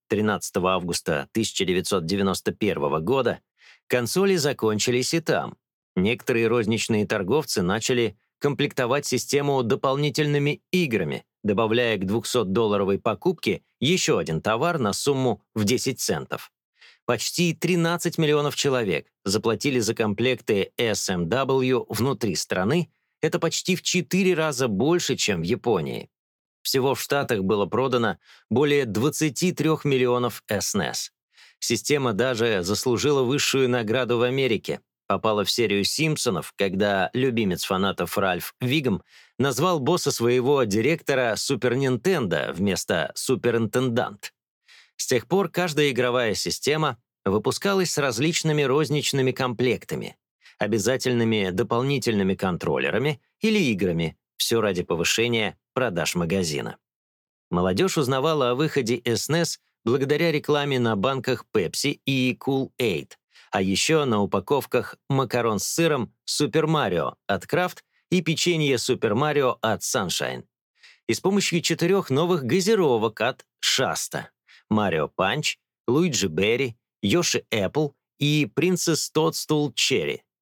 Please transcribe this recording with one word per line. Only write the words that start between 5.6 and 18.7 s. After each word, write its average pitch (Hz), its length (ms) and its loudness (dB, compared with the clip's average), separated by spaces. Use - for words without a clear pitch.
Некоторые 117 500 0
розничные 110 580 0
торговцы 107 580 0
начали 110 540 0
комплектовать 143 680 0
систему 139 580 0
дополнительными 143 1080 0
играми, 107 540 0
добавляя 110 540 2
к 95 100 -4
двухсотдолларовой 101 960 0
покупке 113 600 -2
ещё 151 380 2
один 80 220 -2
товар 147 380 0
на 104 140 0
сумму 131 500 0
в 107 120 -2
десять 123 340 0
центов. - 540 -6
Почти 156 480 0
тринадцать 170 640 0
миллионов 147 360 2
человек 117 560 0